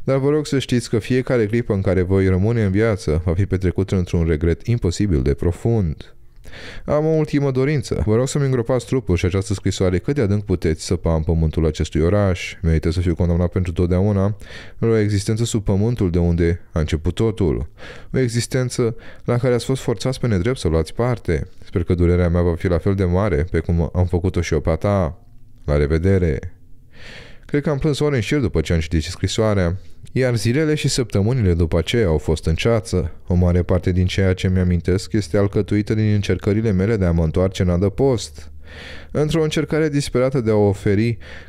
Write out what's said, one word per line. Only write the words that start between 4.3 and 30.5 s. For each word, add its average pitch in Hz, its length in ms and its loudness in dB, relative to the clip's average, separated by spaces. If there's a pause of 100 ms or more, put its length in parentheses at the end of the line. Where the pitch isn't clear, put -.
imposibil 98 540 0
de 69 120 2
profund. 92 840 -2 (680)
Am 151 200 0
o 160 40 2
ultimă 147 420 0
dorință. 135 540 0
Vă 107 100 2
rog 127 120 2
să-mi 143 180 0
îngropați 127 400 0
trupul 123 300 0
și - 100 0
această 95 280 0
scrisoare 92 440 0
cât 143 180 -2
de 147 60 0
adânc 104 220 0
puteți 85 420 0
săpa 82 300 0
în 80 80 0
pământul 80 420 0
acestui 76 360 0
oraș. 95 600 0
Merită 80 280 2
să 80 100 -2
fiu 87 160 0
condamnat 87 360 2
pentru 90 200 -2
totdeauna 95 680 2 (400)
la 113 100 0
o 113 100 4
existență 107 460 0
sub 113 200 -2
pământul 104 460 2
de 87 100 2
unde 85 400 2 (120)
a 85 80 -2
început 78 360 -2
totul. 87 540 0 (440)
O - 60 0
existență 123 760 -2 (300)
la 120 120 0
care 123 160 2
ați 117 120 0
fost 131 160 -2
forțați 127 380 -2
pe 127 80 -2
nedrept 113 300 0
să - 100 -2
luați 80 260 0
parte. 113 540 -2 (180)
Sper 90 180 -2
că 92 100 0
durerea 87 360 4
mea 87 120 2
va 87 140 2
fi 98 120 -4
la 87 100 2
fel 98 180 0
de 98 100 0
mare 90 460 2
pe 85 80 2
cum 82 340 0
am 90 120 2
făcut-o 87 360 0
și - 120 -2
eu - 60 2
pe - 100 -2
a 80 60 2
ta. 98 500 -2 (400)
La 73 120 0
revedere! 82 800 0 (880)
Cred 143 200 -2
că 170 40 0
am 143 80 0
plâns 139 220 -2
ore 147 160 0
în 120 60 2
șir 147 180 0
după 82 220 0
ce 87 120 0
am 82 60 2
citit 78 240 0
scrisoarea, 95 720 0 (340)
iar 123 240 0
zilele 135 400 2